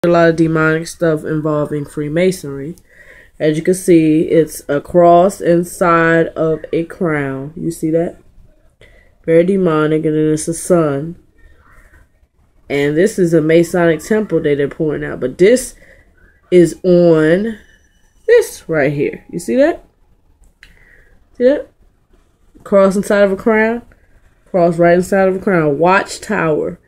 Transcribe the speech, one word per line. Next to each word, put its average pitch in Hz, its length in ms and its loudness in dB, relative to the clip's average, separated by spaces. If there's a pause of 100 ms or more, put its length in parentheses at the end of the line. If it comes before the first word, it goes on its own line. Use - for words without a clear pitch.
A - 20 0
lot 170 220 4
of 165 80 0
demonic 160 500 0
stuff 160 380 -4
involving 151 640 -4
Freemasonry. 151 880 -6 (640)
As 151 180 -2
you 160 60 -4
can 185 100 0
see, 165 520 2
it's - 440 0
a 143 100 -2
cross 175 640 2
inside 165 880 0
of 156 340 -4 (120)
a 165 100 -2
crown. 147 720 -6
You 160 140 -6
see 160 200 -6
that? 165 300 -2 (1040)
Very 165 200 4
demonic, 156 600 0
and 156 100 -2
then 156 200 0
it's 151 120 -6
a 170 60 -6
sun. 165 640 -2 (1500)
And 143 260 -2
this 190 240 0
is 170 140 2
a 165 80 4
Masonic 170 600 2
temple 208 420 -2
that 147 160 0
they're 143 100 -2
pointing 147 400 -6
out, 139 120 -10
but 131 180 -6
this 226 360 2 (760)
is 175 340 4
on 175 720 2 (680)
this - 420 0
right 151 240 0
here. 143 380 -6
You - 80 -10
see 226 180 -4
that? 294 300 0 (1500)
See 247 60 -2
that? 285 260 2 (920)
Cross 190 340 2
inside 202 260 0
of 196 100 2
a 196 40 -4
crown. 220 440 0 (680)
Cross 170 260 0
right 170 200 4
inside 190 320 0
of 185 80 -2
a 190 40 -8
crown. 160 380 0
Watchtower 175 1080 -2